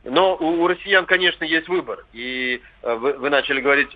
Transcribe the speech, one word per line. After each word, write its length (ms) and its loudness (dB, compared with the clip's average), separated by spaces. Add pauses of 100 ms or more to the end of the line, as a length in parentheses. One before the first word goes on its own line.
Но 320 2
у, 280 0
у 40 4
россиян, 380 2
конечно, 400 0
есть 240 -2
выбор. 420 -4
И, 500 -6 (200)
э, 140 -2
вы, 180 -2
вы 160 -4
начали 320 0
говорить 340 2